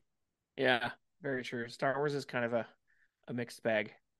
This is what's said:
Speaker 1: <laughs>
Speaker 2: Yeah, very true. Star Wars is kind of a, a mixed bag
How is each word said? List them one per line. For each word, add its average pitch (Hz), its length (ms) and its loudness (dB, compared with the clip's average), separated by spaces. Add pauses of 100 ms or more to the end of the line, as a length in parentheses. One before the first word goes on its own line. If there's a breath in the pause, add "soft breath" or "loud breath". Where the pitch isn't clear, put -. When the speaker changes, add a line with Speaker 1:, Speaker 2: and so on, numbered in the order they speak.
Speaker 1:
<laughs> - 60 -20 (460)
Speaker 2:
Yeah, 123 340 4 (300)
very 135 220 -2
true. 120 260 -6
Star 139 280 0
Wars 143 160 0
is 135 120 -2
kind 123 180 -2
of 117 100 0
a, 110 140 2 (640)
a - 40 -4
mixed 120 300 -6
bag 107 300 2 (260)